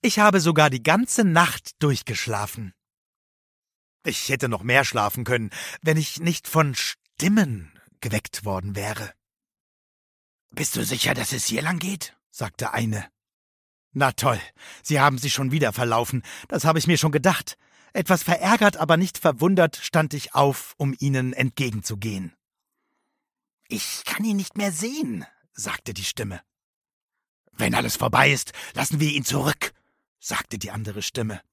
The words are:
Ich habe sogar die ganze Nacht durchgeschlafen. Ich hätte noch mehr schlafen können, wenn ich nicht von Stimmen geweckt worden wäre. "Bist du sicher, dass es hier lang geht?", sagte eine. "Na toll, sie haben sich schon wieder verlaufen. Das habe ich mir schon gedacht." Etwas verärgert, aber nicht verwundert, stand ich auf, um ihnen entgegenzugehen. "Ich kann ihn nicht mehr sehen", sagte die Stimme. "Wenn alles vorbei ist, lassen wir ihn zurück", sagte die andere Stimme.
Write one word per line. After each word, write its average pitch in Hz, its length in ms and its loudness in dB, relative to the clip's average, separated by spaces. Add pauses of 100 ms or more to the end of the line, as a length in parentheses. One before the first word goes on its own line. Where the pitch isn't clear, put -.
Ich - 160 0
habe 208 220 6
sogar 156 300 4
die 131 120 -2
ganze 208 440 2
Nacht 170 460 2 (120)
durchgeschlafen. 107 880 -4 (1300)
Ich - 240 -4
hätte 135 180 0
noch 104 160 -2
mehr 127 220 4
schlafen 110 400 -2
können, 113 240 0 (320)
wenn 156 160 2
ich 151 240 -4
nicht 165 260 -4
von 151 260 2
Stimmen 151 1040 -2 (220)
geweckt - 460 -4
worden 98 320 -4
wäre. 101 360 -8 (1400)
"Bist - 260 -4
du 110 80 -2
sicher, - 280 0
dass 120 200 -4
es 123 140 -4
hier 113 160 -2
lang 170 160 -2
geht?", 185 360 -8 (160)
sagte - 400 -6
eine. 110 400 -4 (800)
"Na 135 220 2
toll, 117 260 0 (440)
sie 147 180 2
haben 139 160 6
sich 127 160 -4
schon 135 180 -2
wieder 139 220 2
verlaufen. 120 500 0 (240)
Das - 160 -2
habe 160 160 4
ich - 80 0
mir 170 100 6
schon 151 140 2
gedacht." 147 460 0 (340)
Etwas 180 320 0
verärgert, 190 540 4
aber 160 180 4
nicht 180 220 0
verwundert, 165 580 4
stand 156 380 -2
ich - 200 -10
auf, 139 440 2
um 135 200 0
ihnen 131 360 0
entgegenzugehen. 107 1000 -4 (1300)
"Ich - 380 -8
kann - 180 -4
ihn 214 140 2
nicht - 180 -4
mehr 202 160 0
sehen", 214 540 -6 (320)
sagte - 360 -8
die 95 120 -8
Stimme. 95 360 -8 (1120)
"Wenn 113 240 -2
alles 117 200 -2
vorbei 131 360 4
ist, - 220 -4 (220)
lassen 135 240 -2
wir 151 120 2
ihn 143 140 -4
zurück", - 480 -2 (460)
sagte - 400 -8
die 101 120 -10
andere 107 300 -8
Stimme. 110 400 -6 (120)